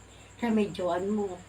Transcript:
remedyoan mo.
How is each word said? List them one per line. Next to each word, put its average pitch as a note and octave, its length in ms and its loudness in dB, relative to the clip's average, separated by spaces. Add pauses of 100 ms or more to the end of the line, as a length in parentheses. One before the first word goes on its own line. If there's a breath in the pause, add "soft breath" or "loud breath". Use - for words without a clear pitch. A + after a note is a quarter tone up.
(360 soft breath)
remedyoan F#3+ 680 0
mo. G3+ 320 -2 (100)